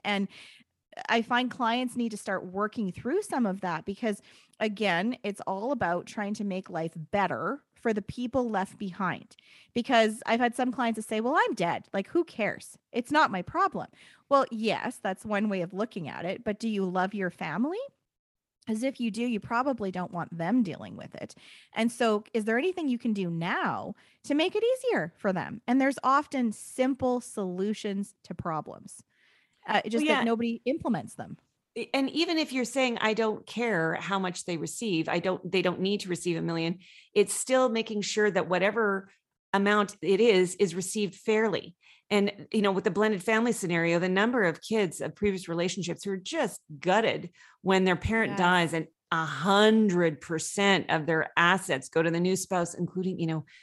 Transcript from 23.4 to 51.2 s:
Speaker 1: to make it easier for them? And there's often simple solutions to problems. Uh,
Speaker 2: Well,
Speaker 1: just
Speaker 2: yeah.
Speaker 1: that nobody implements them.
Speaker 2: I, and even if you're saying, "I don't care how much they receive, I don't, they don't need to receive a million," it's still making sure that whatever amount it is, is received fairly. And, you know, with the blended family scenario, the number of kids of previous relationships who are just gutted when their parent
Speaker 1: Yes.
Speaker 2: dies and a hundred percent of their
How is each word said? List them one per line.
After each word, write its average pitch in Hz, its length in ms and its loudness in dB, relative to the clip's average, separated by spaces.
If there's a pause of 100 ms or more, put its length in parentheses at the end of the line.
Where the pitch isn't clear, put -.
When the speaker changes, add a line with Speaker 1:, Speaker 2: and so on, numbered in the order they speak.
Speaker 1:
to 285 100 -2
make 320 220 2
it 427 80 0
easier 453 540 0
for 196 140 -2
them? 135 360 -4
And 254 120 4
there's 269 240 2
often 269 480 2
simple 254 720 -2
solutions 196 1000 -4
to - 100 -14
problems. - 720 -8 (640)
Uh, 208 160 4
Speaker 2:
Well, 220 80 -4
Speaker 1:
just 233 140 2
Speaker 2:
yeah. 302 100 4
Speaker 1:
that 254 100 2
nobody 233 400 -2
implements 240 480 -2
them. - 240 -14 (400)
Speaker 2:
I, 233 160 -8
and 269 160 2
even 330 300 0
if 311 140 -2
you're 254 120 0
saying, 254 360 0
"I 220 120 2
don't 220 320 -2
care 180 500 0
how 185 220 -2
much 185 280 -4
they 175 120 -4
receive, 160 520 -2
I 175 100 2
don't, 185 320 -4
they 185 100 4
don't 180 200 0
need 202 200 0
to 190 80 -10
receive 175 280 -2
a 165 40 -2
million," 165 380 -2 (340)
it's 196 220 4
still 254 340 2
making 220 320 -2
sure 214 300 2
that 170 180 0
whatever 196 600 0 (420)
amount 202 480 4
it 185 180 4
is, 185 360 6
is 180 200 2
received 190 400 -4
fairly. 214 600 0 (360)
And, 202 400 0
you 226 100 2
know, 202 100 4
with 190 120 0
the 214 80 2
blended 202 320 0
family 226 280 2
scenario, 170 460 2
the 180 120 2
number 214 340 2
of 165 180 0
kids 208 400 -2
of - 140 -6
previous 190 340 -2
relationships 170 540 -4
who 202 80 -4
are 190 60 -2
just 240 440 -4 (180)
gutted 175 520 0 (320)
when 190 200 4
their 185 120 4
parent 220 380 0
Speaker 1:
Yes. 202 40 -4
Speaker 2:
dies 175 360 4
and 160 140 -2 (240)
a 165 140 0
hundred 180 960 4
percent 185 720 0
of 160 160 0
their 160 280 0